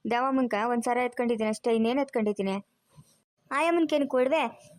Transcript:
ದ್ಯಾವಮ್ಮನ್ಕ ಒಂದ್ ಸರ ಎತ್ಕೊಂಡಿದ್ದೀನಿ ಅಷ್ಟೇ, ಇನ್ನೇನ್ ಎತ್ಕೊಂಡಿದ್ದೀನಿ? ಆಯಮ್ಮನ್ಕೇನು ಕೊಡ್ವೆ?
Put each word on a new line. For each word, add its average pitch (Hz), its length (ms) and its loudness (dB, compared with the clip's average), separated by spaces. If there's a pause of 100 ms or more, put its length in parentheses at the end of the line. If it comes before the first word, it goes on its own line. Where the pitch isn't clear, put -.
ದ್ಯಾವಮ್ಮನ್ಕ 247 440 0 (120)
ಒಂದ್ 240 180 0
ಸರ 247 140 0
ಎತ್ಕೊಂಡಿದ್ದೀನಿ 240 520 -2
ಅಷ್ಟೇ, 226 220 -2
ಇನ್ನೇನ್ 233 280 2
ಎತ್ಕೊಂಡಿದ್ದೀನಿ? 208 680 -2 (840)
ಆಯಮ್ಮನ್ಕೇನು 311 560 2
ಕೊಡ್ವೆ? 262 720 0